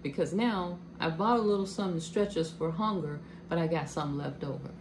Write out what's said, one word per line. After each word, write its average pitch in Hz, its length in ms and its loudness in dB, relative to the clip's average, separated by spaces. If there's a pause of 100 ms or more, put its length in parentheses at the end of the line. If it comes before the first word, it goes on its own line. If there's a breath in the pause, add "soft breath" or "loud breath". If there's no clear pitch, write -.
Because 147 300 0
now 190 440 2 (220)
I 165 100 2
bought 208 300 4
a - 20 2
little 202 240 4
something 185 340 0
to 160 60 -6
stretch 202 320 2
us 160 140 0
for 160 180 -2
hunger, 165 500 0 (300 loud breath)
but 165 80 2
I 160 100 2
got 156 220 0
something 143 280 -2
left 143 260 -4
over. 135 380 -6